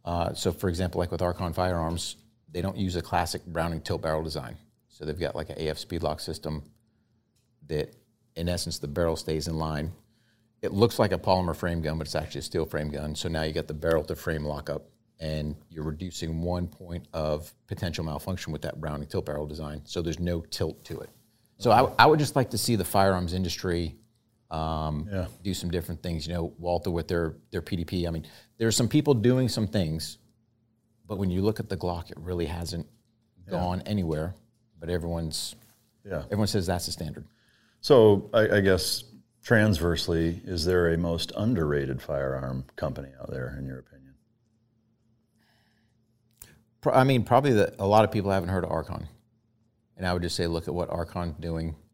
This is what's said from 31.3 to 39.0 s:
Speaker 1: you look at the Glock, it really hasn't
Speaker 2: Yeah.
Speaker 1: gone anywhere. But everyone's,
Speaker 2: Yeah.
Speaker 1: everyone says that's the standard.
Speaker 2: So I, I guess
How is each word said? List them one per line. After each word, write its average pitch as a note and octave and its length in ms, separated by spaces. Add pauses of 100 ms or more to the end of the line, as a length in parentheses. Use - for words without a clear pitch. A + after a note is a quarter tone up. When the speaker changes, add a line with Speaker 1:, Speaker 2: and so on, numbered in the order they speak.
Speaker 1:
you F2+ 120
look G#2+ 180
at - 80
the F#2+ 80
Glock, F2 340
it - 80
really F2 280
hasn't E2+ 420 (580)
Speaker 2:
Yeah. F#2+ 60
Speaker 1:
gone F2+ 300
anywhere. E2+ 520 (460)
But E2 100
everyone's, E2+ 640 (480)
Speaker 2:
Yeah. F2 220
Speaker 1:
everyone G#2 200
says F#2+ 200
that's F2 200
the E2+ 60
standard. D#2 340 (540)
Speaker 2:
So G#2+ 520
I, G#2+ 260
I - 20
guess F#2+ 420 (400)